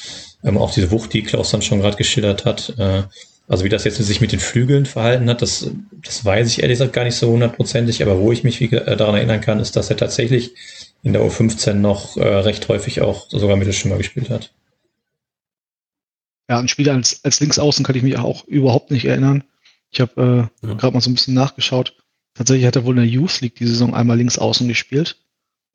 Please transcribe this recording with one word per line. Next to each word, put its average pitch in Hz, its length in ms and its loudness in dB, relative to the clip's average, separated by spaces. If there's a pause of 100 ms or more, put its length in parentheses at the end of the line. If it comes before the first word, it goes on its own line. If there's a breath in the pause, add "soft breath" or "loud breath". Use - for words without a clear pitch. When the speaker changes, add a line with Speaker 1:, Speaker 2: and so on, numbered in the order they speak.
(440 loud breath)
Speaker 1:
ähm, 101 140 0
auch 104 160 0
diese 92 160 2
Wucht, 110 240 -2
die 110 80 0
Klaus - 300 -4
dann 107 100 0
schon 104 200 0
gerade 101 160 0
geschildert 104 480 0
hat. - 340 -4
Äh, 98 240 0 (460 loud breath)
also 92 160 0
wie 98 40 2
das 104 140 0
jetzt 104 140 -2
sich 104 240 0
mit 117 100 0
den - 80 -2
Flügeln 135 460 2
verhalten 120 440 0
hat, 120 120 0
das, - 280 -4 (320)
das - 220 -12
weiß 107 240 2
ich - 160 -2
ehrlich 127 140 2
gesagt 127 160 0
gar 123 100 0
nicht 120 120 -2
so 120 140 0
hundertprozentig, 117 720 0
aber 104 160 2
wo 104 140 4
ich 117 140 0
mich 117 160 0
wie, 117 120 0
äh, 117 220 0
daran 107 200 2
erinnern 110 260 0
kann, 107 180 0
ist, - 160 -4
dass 107 140 -2
er - 80 0
tatsächlich 120 540 0 (520 loud breath)
in 113 80 0
der 107 140 2
U 107 40 2
fünfzehn 110 520 0
noch, 101 340 -2
äh, - 80 0
recht 101 460 0
häufig - 320 -2
auch 101 280 -4
sogar 101 280 0
Mittelstürmer 98 400 -2
gespielt 110 320 -6
hat. 113 240 -8 (2000)
Speaker 2:
Ja, 120 100 0
ein 123 100 -2
Spieler 143 240 2
als, 127 320 0
als 139 160 0
Linksaußen 147 420 2
kann 131 140 0
ich 120 60 -2
mich 135 140 2
auch - 300 -6
überhaupt 131 440 2
nicht 123 120 0
erinnern. 135 400 2 (480 soft breath)
Ich - 80 -4
hab, 123 180 0
äh, 123 200 4
Speaker 3:
Ja. 113 400 -4
Speaker 2:
grad 127 160 0
mal 127 80 2
so 120 80 0
ein 127 60 0
bisschen 127 180 -2
nachgeschaut. 127 640 -2 (380)
Tatsächlich 127 300 4
hat 123 120 4
er 117 80 0
wohl 127 120 2
in 120 60 6
der 117 80 4
Youth 139 300 0
League 120 140 -6
die 120 120 -2
Saison 120 260 2
einmal 117 240 2
Linksaußen 120 520 0
gespielt, 135 480 -2 (580)